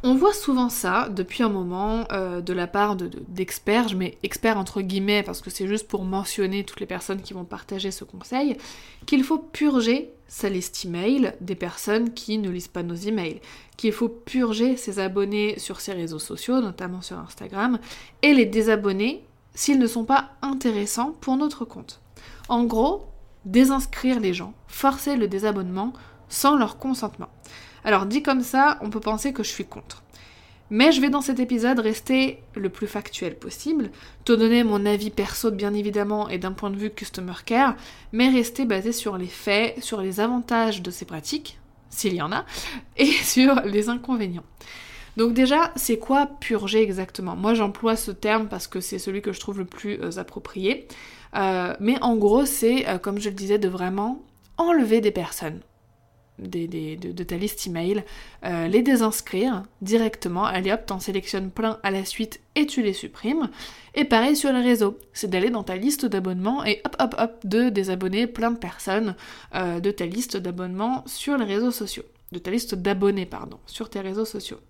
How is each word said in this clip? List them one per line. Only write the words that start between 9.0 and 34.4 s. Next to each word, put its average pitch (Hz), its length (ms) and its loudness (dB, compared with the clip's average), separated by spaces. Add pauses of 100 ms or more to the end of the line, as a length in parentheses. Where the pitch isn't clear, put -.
qu'il 262 180 4
faut 311 160 0
purger 269 720 2 (160)
sa - 220 -4
liste 185 360 -6
email 202 560 2
des 180 140 -6
personnes 208 580 -2
qui 214 240 -4
ne 202 120 -2
lisent 180 180 -6
pas 175 160 -6
nos 170 120 -4
emails, 190 460 -2 (360)
qu'il 214 160 2
faut 226 160 0
purger 240 680 0
ses 202 220 -6
abonnés 202 600 0
sur - 220 -10
ses 196 120 -6
réseaux 165 260 -6
sociaux, 240 420 -2
notamment 180 400 -6
sur 180 160 -12
Instagram, 202 640 -2 (420)
et 294 120 8
les 247 120 8
désabonner 214 800 2 (300)
s'ils 277 260 2
ne 240 80 6
sont 226 180 -2
pas 269 260 2 (100)
intéressants 254 800 -2
pour 262 160 0
notre 294 280 -2
compte. - 360 -18 (480)
En 240 140 4
gros, 240 440 2 (380)
désinscrire 254 760 4
les 190 140 0
gens, 180 200 -8 (140)
forcer 269 480 0
le 220 120 2
désabonnement 196 680 -2 (340)
sans 285 280 4
leur 233 220 2
consentement. 240 520 -4 (560)
Alors 196 220 4
dit 269 160 0
comme 262 180 2
ça, 277 400 4
on 214 80 -6
peut 214 100 -4
penser 214 320 -2
que 233 120 -4
je - 60 -4
suis - 160 -8
contre. - 380 -18 (680)
Mais 254 200 8
je 269 80 4
vais 269 120 4
dans 285 100 2
cet 262 180 0
épisode 247 380 2
rester 262 640 0 (140)
le 196 140 -4
plus 208 180 -6
factuel - 500 -8
possible, 277 540 -4 (340)
te 240 80 6
donner 226 300 6